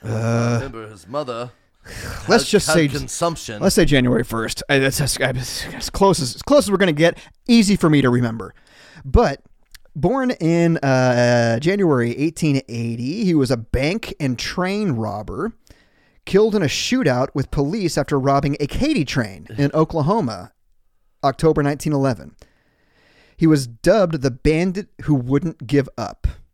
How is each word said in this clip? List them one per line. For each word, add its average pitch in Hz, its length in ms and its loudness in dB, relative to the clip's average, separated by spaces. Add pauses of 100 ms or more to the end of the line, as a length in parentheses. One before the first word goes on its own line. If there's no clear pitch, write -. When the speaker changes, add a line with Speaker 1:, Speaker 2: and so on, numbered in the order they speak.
Speaker 1:
Uh, 117 500 -2
Speaker 2:
remember 117 340 -8
his 101 180 -20
mother 123 420 -8 (760)
Speaker 1:
let's 220 160 4
Speaker 2:
had, - 20 -4
Speaker 1:
just - 220 2
Speaker 2:
had 156 60 2
Speaker 1:
say 160 160 4
Speaker 2:
consumption. 135 720 -6
Speaker 1:
Let's 185 120 2
say 170 120 6
January 127 400 2
first. 113 420 -6
I, 139 120 2
that's 135 200 0
as, 139 180 -2
as - 720 -6
close 196 300 2
as, 120 160 -4
as - 60 -16
close 277 240 4
as 202 60 -2
we're 196 40 2
gonna 185 160 2
get. 160 260 2 (300)
Easy 208 300 6
for 170 120 4
me 147 120 4
to 131 80 4
remember. 113 440 -2 (520)
But 143 360 2 (540)
born 247 360 0
in, 170 480 2
uh, 120 840 2
January 156 560 0
eighteen 147 500 0
eighty, 117 560 -6
he 185 100 2
was 135 160 2
a 135 60 2
bank 135 640 -4
and 127 180 -2
train 190 540 -4
robber, 110 640 -6 (720)
killed 208 280 4
in 208 100 2
a - 40 0
shootout 139 680 0
with 135 160 -4
police 165 480 -2
after 143 220 -2
robbing 139 400 0
a 147 80 -2
Katy 254 380 0
train 98 420 -6 (100)
in 143 160 2
Oklahoma, 156 800 -2 (720)
October 151 400 2
nineteen 147 300 -2
eleven. 135 420 -2 (1000)
He 160 100 2
was 143 200 4
dubbed 170 540 2
the 131 100 0
bandit 170 580 -2 (140)
who 151 120 2
wouldn't 139 500 -2
give 135 220 0 (100)
up. - 300 -6 (260)